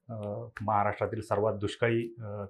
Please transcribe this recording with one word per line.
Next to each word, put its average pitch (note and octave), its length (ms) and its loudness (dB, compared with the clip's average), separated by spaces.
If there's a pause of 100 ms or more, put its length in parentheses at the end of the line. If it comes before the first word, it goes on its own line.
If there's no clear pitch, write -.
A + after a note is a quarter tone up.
अ, A#2 40 -8 (480)
महाराष्ट्रातील G#2 600 2
सर्वात G#2 320 2
दुष्काळी, A#2 680 0
अ, G#2 300 -8